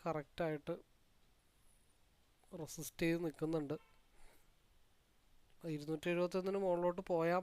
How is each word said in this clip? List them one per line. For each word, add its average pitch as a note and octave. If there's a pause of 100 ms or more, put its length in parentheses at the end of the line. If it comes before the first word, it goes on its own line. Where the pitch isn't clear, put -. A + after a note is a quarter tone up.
കറക്റ്റായിട്ട് D#3 (1900)
റെസിസ്റ്റ് -
ചെയ്ത് E3+
നിൽക്കുന്നുണ്ട്. D#3 (2000)
ഇരുന്നൂറ്റി D3+
എഴുപത്തൊന്നിന് F#3
മുകളിലോട്ട് F3 (100)
പോയാൽ E3+